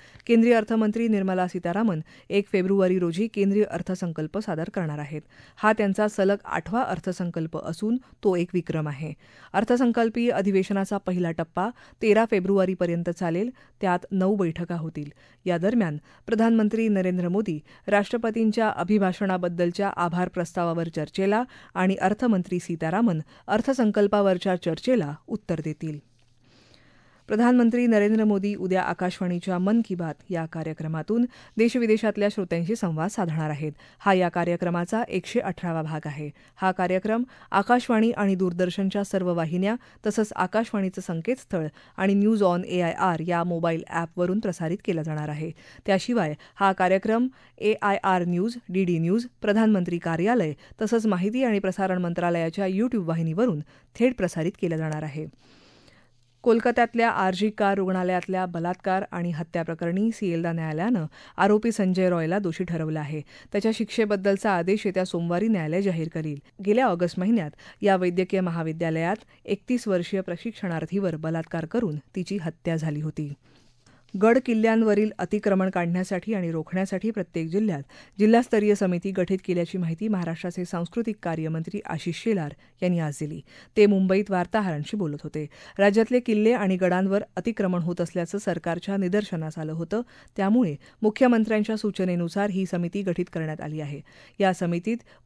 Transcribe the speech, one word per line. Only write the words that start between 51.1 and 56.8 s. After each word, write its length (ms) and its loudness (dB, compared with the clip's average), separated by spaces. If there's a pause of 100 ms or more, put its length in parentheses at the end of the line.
आणि 160 2
प्रसारण 380 -2
मंत्रालयाच्या 680 -2
YouTube 400 0
वाहिनीवरून 540 0 (400)
थेट 180 2
प्रसारित 340 -2 (100)
केला 160 -2
जाणार 260 -4
आहे. 220 -8 (1160)
कोलकात्यातल्या 680 2